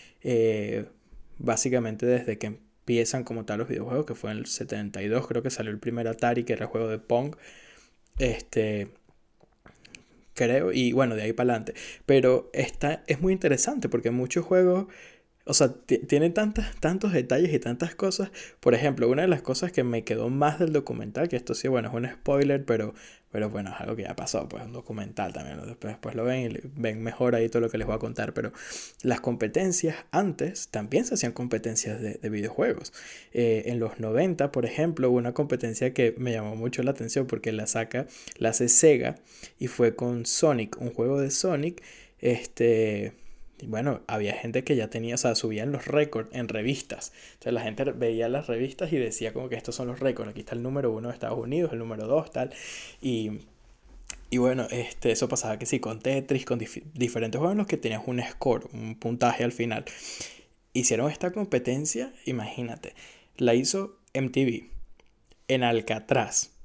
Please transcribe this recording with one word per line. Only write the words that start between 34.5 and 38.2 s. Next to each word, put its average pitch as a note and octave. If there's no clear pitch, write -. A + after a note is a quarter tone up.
por B2
ejemplo, D3+
hubo B2
una A#2+
competencia B2+
que A#2+
me B2
llamó G#2+
mucho A#2+
la C3+
atención B2+
porque -
la G#2+
saca, A#2+